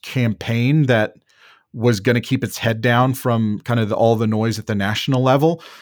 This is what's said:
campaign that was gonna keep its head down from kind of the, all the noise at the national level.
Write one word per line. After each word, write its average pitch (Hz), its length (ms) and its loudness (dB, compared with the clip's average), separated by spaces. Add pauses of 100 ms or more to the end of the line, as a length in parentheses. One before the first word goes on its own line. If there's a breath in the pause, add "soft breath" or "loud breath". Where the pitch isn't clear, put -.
campaign 120 880 0
that 110 260 2 (600 soft breath)
was 113 280 0
gonna 120 180 0
keep - 240 -4
its - 140 -8
head 113 240 -2
down 123 320 2
from 113 480 -2
kind 120 180 -2
of 107 80 0
the, 107 80 -2
all 113 220 2
the 113 100 -2
noise 110 320 -2
at - 80 -12
the 110 80 -4
national 110 480 -2
level. 143 400 2 (180 loud breath)